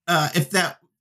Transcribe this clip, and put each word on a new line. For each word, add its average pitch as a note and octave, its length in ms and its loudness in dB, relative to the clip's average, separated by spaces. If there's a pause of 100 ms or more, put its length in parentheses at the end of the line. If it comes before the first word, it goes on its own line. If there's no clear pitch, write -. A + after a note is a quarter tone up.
uh, D#3 280 2
if D3 160 0
that, F3+ 260 -2 (240)